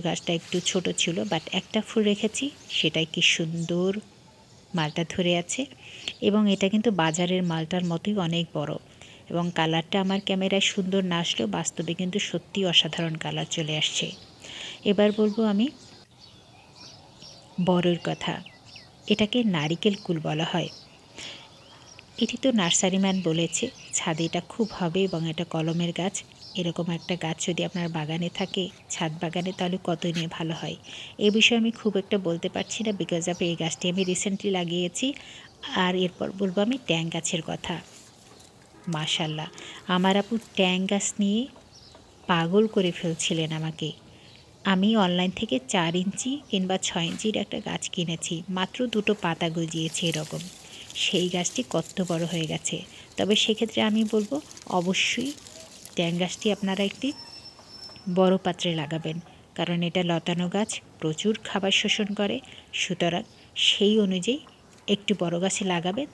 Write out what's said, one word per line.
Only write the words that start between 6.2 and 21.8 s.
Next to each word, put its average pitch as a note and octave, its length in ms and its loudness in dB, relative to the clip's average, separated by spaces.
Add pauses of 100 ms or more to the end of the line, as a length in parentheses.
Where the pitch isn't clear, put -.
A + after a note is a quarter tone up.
এবং G#3 140 4 (120)
এটা G3 200 4
কিন্তু G#3+ 160 4 (120)
বাজারের F3 500 2
মালটার D#3+ 400 0
মতোই F#3 240 0 (120)
অনেক E3+ 180 0 (120)
বড় D3+ 160 -2 (580)
এবং E3+ 140 0 (120)
কালারটা E3 480 2
আমার F#3+ 220 2
ক্যামেরায় F#3+ 460 2
সুন্দর F#3+ 280 2 (100)
না E3+ 120 2
আসলেও A3 240 0 (100)
বাস্তবে E3 420 -2
কিন্তু F#3 180 -2 (120)
সত্যি - 300 -4 (120)
অসাধারণ E3 520 2
কালার D#3 320 -4
চলে D#3 260 -2
আসছে। - 260 -2 (840)
এবার G#3 180 6 (100)
বলবো G#3+ 220 4 (120)
আমি G#3 140 4 (2000)
বড়ের F3 380 4
কথা। E3 260 -4 (800)
এটাকে G#3+ 260 2 (160)
নারিকেল E3+ 480 2
কুল E3+ 140 -2 (100)
বলা D#3 240 0
হয়। E3+ 180 -2 (1500)